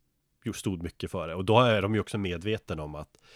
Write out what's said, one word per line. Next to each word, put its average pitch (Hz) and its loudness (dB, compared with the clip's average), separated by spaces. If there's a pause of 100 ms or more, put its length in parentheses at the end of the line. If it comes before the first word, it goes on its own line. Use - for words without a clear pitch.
(440)
ju 110 -4
stod 92 -4
mycket 87 -8
för 82 -6
det. 80 -6
Och 92 -4
då 110 6
är 110 6
de 104 0
ju 104 2
också - -4
medvetna 90 -4
om 76 -10
att, - -14 (180)